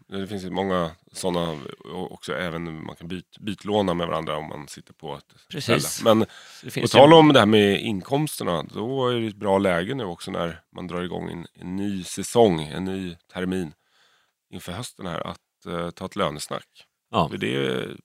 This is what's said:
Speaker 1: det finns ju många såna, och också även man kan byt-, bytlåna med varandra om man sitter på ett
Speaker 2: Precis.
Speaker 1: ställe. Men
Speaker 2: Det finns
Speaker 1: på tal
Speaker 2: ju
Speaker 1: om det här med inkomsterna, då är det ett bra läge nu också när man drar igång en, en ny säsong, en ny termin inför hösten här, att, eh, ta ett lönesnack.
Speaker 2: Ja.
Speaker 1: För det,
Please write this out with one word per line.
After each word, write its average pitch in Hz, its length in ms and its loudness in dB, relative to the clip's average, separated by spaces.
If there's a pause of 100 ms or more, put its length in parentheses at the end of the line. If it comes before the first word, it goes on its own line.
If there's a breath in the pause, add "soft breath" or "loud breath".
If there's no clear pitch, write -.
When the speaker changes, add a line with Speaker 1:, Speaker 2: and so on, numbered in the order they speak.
Speaker 1:
det 98 200 -8
finns 98 160 -8
ju 92 60 -10
många 90 420 -2 (200)
såna, 87 380 -2 (440)
och 90 180 -10
också - 220 -12
även 82 520 -8
man 78 100 -14
kan 85 120 -18
byt-, 87 320 -14
bytlåna 101 540 -2
med 85 140 -2
varandra 80 300 -4
om 76 120 -8
man 73 180 -12
sitter - 260 -20
på 73 220 -14
ett 71 80 -18 (280)
Speaker 2:
Precis. 123 340 -2
Speaker 1:
ställe. 110 300 4
Men 110 120 4 (360 loud breath)
Speaker 2:
Det - 80 -16
finns 117 200 -2
Speaker 1:
på 110 60 6
tal 143 120 12
Speaker 2:
ju 165 60 12
Speaker 1:
om 156 180 10
det 131 60 8
här 104 60 6
med 101 360 4
inkomsterna, 110 840 -4
då 123 440 -4
är 123 120 0
det 113 80 -4
ett 101 80 -8
bra 101 220 2
läge 98 380 0
nu 127 80 -6
också 90 280 -10
när 85 280 -4 (160)
man 90 120 -10
drar 87 140 -6
igång 87 300 -8
en, 85 140 -10 (160)
en 90 140 -8
ny 98 280 -4
säsong, 98 600 2
en 76 220 -8
ny 95 300 -8 (180)
termin 92 400 -4 (800)
inför 90 180 -14
hösten 101 340 -12
här, 82 220 -6
att, - 400 -16
eh, 85 220 -6
ta 92 160 -12
ett - 100 -14
lönesnack. 78 520 -4 (440)
Speaker 2:
Ja. 95 180 2
Speaker 1:
För 104 80 -8
det, 123 500 -4 (180)